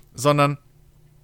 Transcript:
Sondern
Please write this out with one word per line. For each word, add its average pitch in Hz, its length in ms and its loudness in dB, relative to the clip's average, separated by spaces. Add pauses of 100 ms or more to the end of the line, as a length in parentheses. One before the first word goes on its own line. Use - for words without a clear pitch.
(140)
Sondern 143 440 0 (640)